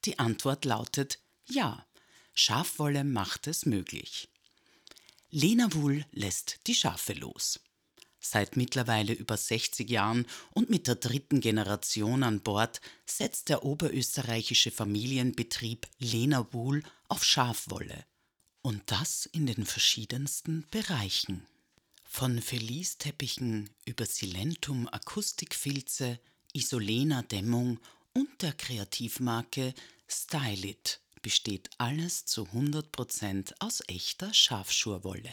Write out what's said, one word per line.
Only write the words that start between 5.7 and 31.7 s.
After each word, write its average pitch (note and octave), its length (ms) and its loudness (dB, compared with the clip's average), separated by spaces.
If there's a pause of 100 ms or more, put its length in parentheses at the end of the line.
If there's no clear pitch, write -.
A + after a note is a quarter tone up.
Wohl D3 400 2
lässt - 540 -4
die A#3+ 80 2
Schafe - 400 0
los. - 460 -6 (600)
Seit - 380 0
mittlerweile A#2 560 2
über G#2 240 -2
sechzig - 500 -2
Jahren A2+ 380 2 (240)
und - 180 2
mit G3+ 180 2
der A#2+ 100 4
dritten C3+ 440 2
Generation G#2+ 840 2
an G#2+ 160 2
Bord G#2+ 420 0 (240)
setzt - 420 -4
der - 160 2
oberösterreichische B2 1040 2
Familienbetrieb A#2 1160 0 (120)
Lena B2 540 2
Wohl C3+ 300 0 (260)
auf - 160 0
Schafwolle. E2 800 2 (560)
Und G#2+ 240 -2
das - 480 -2
in D#3 140 0
den G#2+ 180 0
verschiedensten C#3 1040 0
Bereichen. G#2+ 760 -2 (560)
Von B2 380 0
Felice-Teppichen A#2+ 1300 -4 (160)
über A#2 200 -4
Silentum-Akustikfilze, B2+ 2000 -4 (340)
Isolena-Dämmung A#2+ 1300 0 (320)
und C4+ 160 2 (120)
der D#3+ 120 -2
Kreativmarke A#2+ 1200 -2 (340)
Stylit G2+ 920 -4 (220)
besteht - 560 0